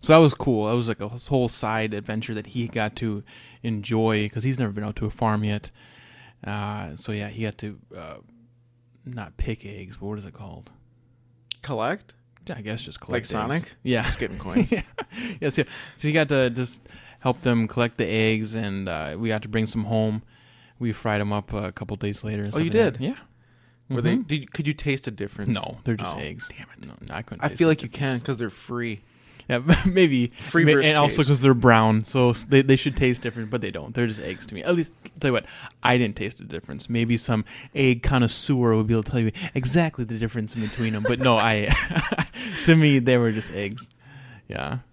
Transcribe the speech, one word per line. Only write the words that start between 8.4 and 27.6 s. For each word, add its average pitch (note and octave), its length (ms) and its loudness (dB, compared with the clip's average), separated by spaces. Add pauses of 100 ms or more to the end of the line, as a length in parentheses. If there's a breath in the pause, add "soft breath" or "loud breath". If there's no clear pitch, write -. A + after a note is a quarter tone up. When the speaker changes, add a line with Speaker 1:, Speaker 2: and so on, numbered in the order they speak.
Speaker 1:
not A#2+ 320 -12
pick - 280 -4
eggs, F#2+ 320 -14
but F#2+ 100 -12
what G#2 120 -6
is G2 60 -14
it E2+ 80 -16
called? - 380 -18 (920)
Speaker 2:
Collect? C3+ 520 -6 (340)
Speaker 1:
Yeah, E3+ 100 -10
I A#2 40 -12
guess G#2+ 220 -8
just - 180 -14
Speaker 2:
Like - 40 -18
Speaker 1:
collect A#2+ 200 -4
eggs. - 40 -8
Speaker 2:
Sonic? A2+ 420 -4 (120)
Speaker 1:
Yeah. A#2+ 200 0
Speaker 2:
Just - 160 -2
getting - 200 -6
coins. - 320 0
Speaker 1:
<laughs> - 0 -
Yeah. - 100 0 (600 loud breath)
Yeah, D3 80 0
so, C3+ 140 0 (320 loud breath)
so - 120 -6
he D3+ 40 0
got D3+ 180 2
to C3 200 4
just A#2+ 320 -6 (380 loud breath)
help B2+ 220 0
them A#2 260 4
collect A#2+ 300 -2
the A#2 80 0
eggs, A2 500 0
and, G2 340 -4
uh, D#2 280 -6
we A2+ 120 -4
got G#2+ 140 -2
to A2+ 40 -12
bring A2 200 0
some A2 180 -4
home. A2 360 0 (580 soft breath)
We A#2+ 120 -2
fried G#2 300 -2
'em G2+ 120 -2
up G#2 200 -4
a G2+ 180 -4
couple G2+ 260 -8
days G2+ 260 -6
later G#2+ 200 -6
and G#2 100 -6
Speaker 2:
Oh, C#3+ 60 -2
you E3 120 0
Speaker 1:
stuff - 40 -2
like G#3 180 4
that. A2+ 60 -10
Speaker 2:
did? - 100 -4
Speaker 1:
Yeah. C4+ 60 -6 (800 soft breath)
Speaker 2:
Were A#2+ 60 0
they, E3 140 2
Speaker 1:
Mm-hmm. C4 80 0
Speaker 2:
did, D3 300 -6
could D3 140 -4
you D3+ 60 -2
taste D3 340 -4
a A#2 40 -6
difference? G2+ 380 -8
Speaker 1:
No, A2+ 340 -4
they're A#2 120 0
just F2+ 200 -6
Speaker 2:
Oh, - 40 -8
Speaker 1:
eggs. - 300 -10
Speaker 2:
damn - 180 -18 (100)
it. - 100 -20
Speaker 1:
No, - 60 -18 (140)
no, - 80 -12
I G2 60 -8
couldn't - 220 -10
Speaker 2:
I D3 60 0
Speaker 1:
taste C3+ 100 -8
Speaker 2:
feel E3 80 6